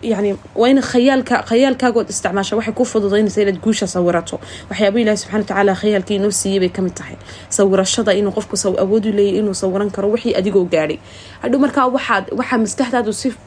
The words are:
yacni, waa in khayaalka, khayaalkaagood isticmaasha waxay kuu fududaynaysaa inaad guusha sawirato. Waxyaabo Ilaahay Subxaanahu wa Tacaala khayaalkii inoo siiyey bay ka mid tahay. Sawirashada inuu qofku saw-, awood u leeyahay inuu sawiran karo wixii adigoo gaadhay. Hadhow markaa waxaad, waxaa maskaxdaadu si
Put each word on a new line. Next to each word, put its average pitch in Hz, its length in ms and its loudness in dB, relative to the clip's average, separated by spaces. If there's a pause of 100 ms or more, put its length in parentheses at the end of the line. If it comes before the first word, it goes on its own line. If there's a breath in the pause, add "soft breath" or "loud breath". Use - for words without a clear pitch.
yacni, 202 320 0 (180)
waa 233 140 2
in 269 140 6
khayaalka, 254 640 2
khayaalkaagood 247 640 2
isticmaasha 196 440 -2
waxay 220 200 -4
kuu 254 80 2
fududaynaysaa 208 580 0
inaad 196 220 0
guusha 214 240 0
sawirato. 175 480 0 (320 loud breath)
Waxyaabo 202 320 2
Ilaahay 220 160 2
Subxaanahu 208 280 -4
wa - 40 -18
Tacaala 196 320 2
khayaalkii 208 400 0
inoo 208 100 0
siiyey 196 300 -2
bay 180 80 0
ka 180 140 -4
mid 180 120 -2
tahay. - 220 -14 (320 loud breath)
Sawirashada 196 640 2
inuu 196 240 0
qofku 208 200 -6
saw-, 190 280 -2
awood 208 220 0
u 220 60 -2
leeyahay 202 280 2
inuu 208 140 -2
sawiran 196 360 -2
karo 202 220 -2
wixii 226 240 -2
adigoo 185 320 2
gaadhay. 156 300 0 (420 loud breath)
Hadhow 240 180 0
markaa 269 300 2
waxaad, 240 360 0 (120)
waxaa 247 220 -2
maskaxdaadu 220 560 0
si 254 180 -4 (140)